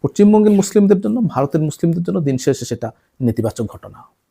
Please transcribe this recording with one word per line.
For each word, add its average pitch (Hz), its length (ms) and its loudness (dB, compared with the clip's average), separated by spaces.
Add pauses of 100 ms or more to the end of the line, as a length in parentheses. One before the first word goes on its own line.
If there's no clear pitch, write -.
পশ্চিমবঙ্গের 208 500 4
মুসলিমদের 202 500 2
জন্য, 226 200 -2
ভারতের 151 400 -2
মুসলিমদের 170 420 -2
জন্য 185 180 -4
দিন 139 160 -2
শেষে 127 280 -2
সেটা 113 260 -8 (300)
নেতিবাচক 113 440 -2
ঘটনা। - 640 -18